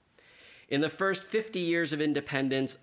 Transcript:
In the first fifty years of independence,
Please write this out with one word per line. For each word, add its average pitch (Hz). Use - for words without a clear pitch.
In 139
the 156
first 190
fifty 220
years 170
of 147
independence, 139